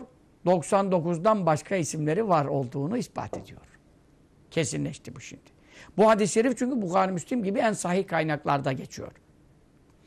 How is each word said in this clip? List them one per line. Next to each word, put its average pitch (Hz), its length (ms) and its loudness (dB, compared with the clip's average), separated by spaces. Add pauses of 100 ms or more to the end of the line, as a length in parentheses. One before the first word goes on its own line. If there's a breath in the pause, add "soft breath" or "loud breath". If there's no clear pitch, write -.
(460)
Doksan 185 460 2
dokuzdan 175 540 2
başka 160 300 0
isimleri 160 540 0
var 156 160 4
olduğunu 143 520 -2
ispat 117 400 -6
ediyor. - 240 -16 (880)
Kesinleşti 151 640 -6
bu - 60 -16
şimdi. - 220 -18 (540 loud breath)
Bu 214 120 8
hadis-i 214 240 4
şerif 233 240 2
çünkü 254 240 -2
Bukhari, 190 300 2
Müslim 220 320 -4
gibi 196 160 -2
en 226 140 2
sahih 185 340 -2
kaynaklarda 143 640 0
geçiyor. - 400 -10 (960 loud breath)